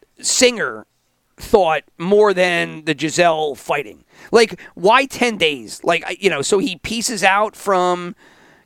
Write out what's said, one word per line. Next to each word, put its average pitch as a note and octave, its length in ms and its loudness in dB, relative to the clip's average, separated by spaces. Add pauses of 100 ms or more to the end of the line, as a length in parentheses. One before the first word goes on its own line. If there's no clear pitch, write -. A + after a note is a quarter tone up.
(200)
Singer D#3+ 680 -2 (500)
thought E3 460 2 (160)
more G3+ 340 4
than E3+ 520 -2
the D#3 100 0
Gisele D#3 580 0
fighting. C#3 500 -8 (280)
Like, A3 280 2 (140)
why A3+ 320 2
ten A#3+ 320 -4
days? C#3+ 460 -4
Like, E3 240 -2
I, F3+ 120 -8
you F#3+ 120 0
know, C#3+ 100 -4
so G3+ 160 0
he F#3 200 -4
pieces A3 460 -6
out G3+ 320 0
from F3+ 600 -2 (500)